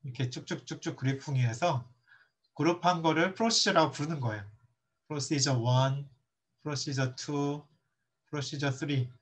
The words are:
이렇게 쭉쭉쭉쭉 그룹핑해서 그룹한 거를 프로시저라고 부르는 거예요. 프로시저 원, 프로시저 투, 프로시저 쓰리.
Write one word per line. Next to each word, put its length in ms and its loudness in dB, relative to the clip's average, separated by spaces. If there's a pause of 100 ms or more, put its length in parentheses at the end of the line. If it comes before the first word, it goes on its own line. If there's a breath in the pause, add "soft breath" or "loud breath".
이렇게 280 -4
쭉쭉쭉쭉 640 -8
그룹핑해서 920 0 (680 soft breath)
그룹한 480 2
거를 320 4
프로시저라고 580 4
부르는 280 -4
거예요. 240 -4 (600)
프로시저 520 0
원, 500 2 (540)
프로시저 520 -4
투, 500 -4 (640)
프로시저 460 -4
쓰리. 380 -2 (120)